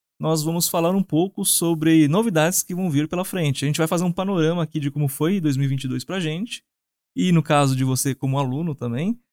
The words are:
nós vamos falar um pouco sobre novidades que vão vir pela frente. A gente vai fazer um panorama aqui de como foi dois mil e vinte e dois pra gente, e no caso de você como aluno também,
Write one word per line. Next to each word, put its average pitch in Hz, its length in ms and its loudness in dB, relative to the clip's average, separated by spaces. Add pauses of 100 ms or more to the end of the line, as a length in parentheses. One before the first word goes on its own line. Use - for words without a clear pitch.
(180)
nós 156 240 0
vamos 170 240 -2
falar 170 280 0
um 196 80 2
pouco 185 420 -2
sobre 160 640 4
novidades 170 540 2
que - 120 -8
vão 180 160 -2
vir 147 160 0
pela 175 160 -4
frente. 156 440 -2
A - 20 0
gente 151 80 -2
vai 160 100 0
fazer 175 180 0
um 175 80 0
panorama 175 500 0
aqui 156 180 -4
de 143 100 -2
como 147 180 0
foi 170 340 0
dois 143 160 0
mil 139 80 0
e - 20 0
vinte 135 160 -4
e 131 40 -6
dois 127 180 -6
pra 185 140 -6
gente, 175 420 -6 (520)
e 180 180 2
no 165 100 6
caso 143 340 2
de 131 80 0
você 131 300 0
como 131 240 -2
aluno 143 360 -2
também, 135 440 -4 (140)